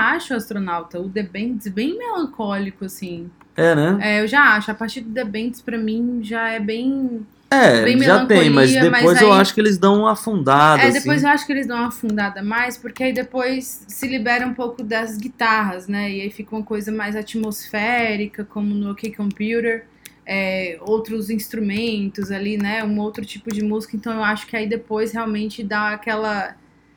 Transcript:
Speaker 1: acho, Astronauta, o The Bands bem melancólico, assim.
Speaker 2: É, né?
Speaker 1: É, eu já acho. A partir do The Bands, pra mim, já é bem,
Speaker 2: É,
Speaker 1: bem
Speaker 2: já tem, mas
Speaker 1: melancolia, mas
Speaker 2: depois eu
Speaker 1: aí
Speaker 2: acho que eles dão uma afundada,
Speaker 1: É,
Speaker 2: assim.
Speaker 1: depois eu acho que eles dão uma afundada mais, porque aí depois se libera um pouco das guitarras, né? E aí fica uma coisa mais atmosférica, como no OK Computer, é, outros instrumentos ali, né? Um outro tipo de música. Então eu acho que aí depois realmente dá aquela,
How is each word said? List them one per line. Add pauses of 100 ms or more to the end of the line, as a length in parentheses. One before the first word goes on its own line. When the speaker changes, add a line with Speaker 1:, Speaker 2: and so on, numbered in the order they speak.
(100)
Speaker 1:
acho,
Astronauta,
o
The
Bands
bem
melancólico,
assim. (260)
Speaker 2:
É,
né?
Speaker 1:
É,
eu
já
acho.
A
partir
do
The
Bands,
pra
mim,
já
é
bem, (240)
Speaker 2:
É,
Speaker 1:
bem
Speaker 2:
já
tem,
mas
Speaker 1:
melancolia,
mas
Speaker 2:
depois
eu
Speaker 1:
aí
Speaker 2:
acho
que
eles
dão
uma
afundada,
Speaker 1:
É,
Speaker 2:
assim.
Speaker 1:
depois
eu
acho
que
eles
dão
uma
afundada
mais,
porque
aí
depois
se
libera
um
pouco
das
guitarras,
né?
E
aí
fica
uma
coisa
mais
atmosférica,
como
no
OK
Computer, (400)
é,
outros
instrumentos
ali,
né?
Um
outro
tipo
de
música.
Então
eu
acho
que
aí
depois
realmente
dá
aquela, (420)